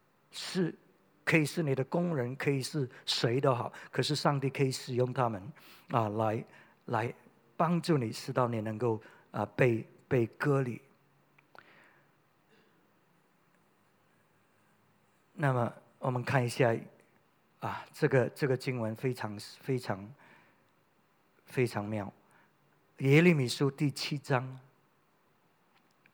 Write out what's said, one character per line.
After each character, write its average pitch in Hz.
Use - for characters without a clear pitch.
是， -
可 -
以 156
是 170
你 139
的 135
工 175
人， 127
可 -
以 139
是 131
谁 123
都 135
好， 117
可 -
是 143
上 147
帝 135
可 139
以 131
使 123
用 127
他 123
们 101
啊， 113
来， 110
来 120
帮 170
助 156
你， 117
使 -
到 127
你 113
能 110
够， 110
啊， 107
被， 120
被 120
割 139
礼。 120
那 143
么 120
我 131
们 123
看 123
一 -
下 117
啊， -
这 -
个， 131
这 -
个 127
经 127
文 113
非 131
常， 104
非 131
常， 101
非 123
常 107
妙。 104
耶 139
利 175
米 135
书 139
第 139
七 -
章 131